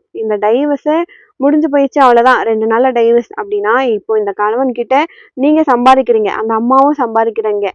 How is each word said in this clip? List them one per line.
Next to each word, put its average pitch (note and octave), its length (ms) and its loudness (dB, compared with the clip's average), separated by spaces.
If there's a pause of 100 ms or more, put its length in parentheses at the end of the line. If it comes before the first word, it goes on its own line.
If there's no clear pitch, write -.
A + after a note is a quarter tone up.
(100)
"இந்த A3 260 -6
டைவர்ஸை C#4+ 680 -2 (340)
முடிஞ்சு D4 320 0
போயிடுச்சு, C#4 320 0
அவ்வளவுதான், A#3+ 420 4
ரெண்டு A3 240 -2
நாள்ல A#3 260 0
டைவர்ஸ்" A#3 440 0
அப்படின்னா, G#3 440 -2 (120)
இப்போ G#3+ 260 -2
இந்த G3+ 140 -4
கணவன் A3+ 400 -2
கிட்ட A#3+ 320 -2 (300)
நீங்க D4+ 260 0
சம்பாதிக்கிறீங்க, B3 680 2
அந்த A3 280 -4
அம்மாவும் C4 440 2
சம்பாதிக்கிறாங்க, A3 760 -2